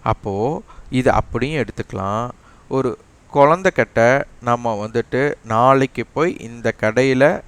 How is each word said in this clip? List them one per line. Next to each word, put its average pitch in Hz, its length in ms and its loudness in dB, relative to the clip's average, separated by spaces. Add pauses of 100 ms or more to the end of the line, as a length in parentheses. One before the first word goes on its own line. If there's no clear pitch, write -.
அப்போ 110 320 -4 (560)
இது 127 220 0
அப்படியும் 120 520 -2
எடுத்துக்கலாம். 104 680 -6 (380)
ஒரு 131 220 -2 (420)
குழந்தைகிட்ட 143 920 4 (180)
நம்ம 120 440 -2
வந்துட்டு 123 460 -2 (120)
நாளைக்கு 123 600 2 (100)
போய் 160 260 -2
இந்த 117 400 -6
கடையில 127 440 2 (240)